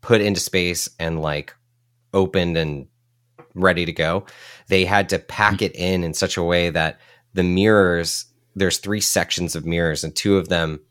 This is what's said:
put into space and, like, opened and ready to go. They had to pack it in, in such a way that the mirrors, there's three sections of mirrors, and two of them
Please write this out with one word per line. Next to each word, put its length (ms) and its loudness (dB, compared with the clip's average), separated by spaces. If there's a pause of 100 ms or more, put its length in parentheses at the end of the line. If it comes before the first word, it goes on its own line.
put 180 4
into 200 0
space 480 -2 (120)
and, 200 -4
like, 320 -4 (600)
opened 420 0
and 300 -4 (680)
ready 300 2
to 80 -6
go. 320 -2 (440)
They 160 4
had 240 2
to 100 0
pack 440 0
it 120 -2
in, 300 0
in 100 -6
such 220 -2
a 80 -2
way 260 2
that 300 -2 (340)
the 80 0
mirrors, 840 2 (280)
there's 240 -2
three 220 -4
sections 560 -2
of 100 -8
mirrors, 380 -2
and 100 -8
two 220 2
of 120 -2
them 300 -2 (120)